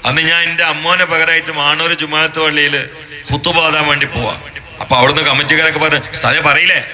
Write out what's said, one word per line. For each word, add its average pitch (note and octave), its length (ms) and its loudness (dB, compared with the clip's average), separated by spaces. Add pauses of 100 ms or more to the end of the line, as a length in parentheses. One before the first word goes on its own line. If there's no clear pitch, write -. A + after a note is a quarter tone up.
അന്ന് C#3 160 0
ഞാൻ E3+ 220 2
എന്റെ E3 200 0
അമ്മോനെ E3 420 0
പകരമായിട്ട് E3 460 0
മാണൂർ D3+ 420 0
ജുമാഅത്ത് D#3 460 -2
പള്ളിയിൽ D3 500 0 (420)
ഖുതുബ E3+ 280 0
ഓതാൻ D#3 280 2
വേണ്ടി C#3+ 180 0
പോവാ. - 360 -6 (400)
അപ്പൊ C3+ 140 0
അവിടുന്ന് C#3 260 4
കമ്മിറ്റിക്കാരൊക്കെ D3+ 580 0
പറഞ്ഞു, D3+ 340 0
"സാറേ C3 260 2
പറയില്ലേ?" D3+ 440 2 (100)